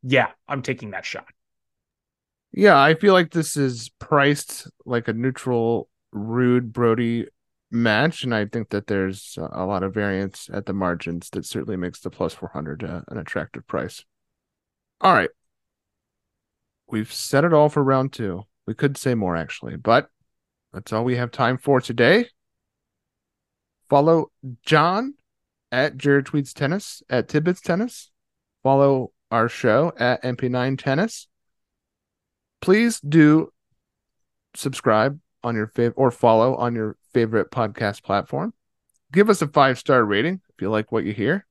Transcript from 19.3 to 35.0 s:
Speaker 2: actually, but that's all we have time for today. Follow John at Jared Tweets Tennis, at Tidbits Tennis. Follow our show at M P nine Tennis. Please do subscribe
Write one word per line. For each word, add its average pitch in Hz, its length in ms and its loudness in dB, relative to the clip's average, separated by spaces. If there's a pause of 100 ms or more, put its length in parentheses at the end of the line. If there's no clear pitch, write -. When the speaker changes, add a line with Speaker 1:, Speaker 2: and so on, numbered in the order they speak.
Speaker 2:
actually, - 400 -8
but 113 340 2 (640)
that's 101 220 -12
all 113 100 -2
we 123 140 -2
have 123 140 -6
time 127 260 0
for 135 240 2
today. 131 460 2 (1600)
Follow 151 420 4 (320)
John 185 520 2 (540)
at 135 280 -2
Jared 139 280 2
Tweets 143 280 -4
Tennis, 160 560 -6
at 123 180 -2
Tidbits 165 340 -2
Tennis. 202 480 -6 (540)
Follow 135 480 4 (180)
our 113 200 2
show 127 480 2
at 123 260 0
M 127 140 -4
P 131 100 -4
nine 127 300 -2
Tennis. 156 500 -4 (1300)
Please 220 400 2
do 151 540 4 (1000)
subscribe 127 640 0 (240)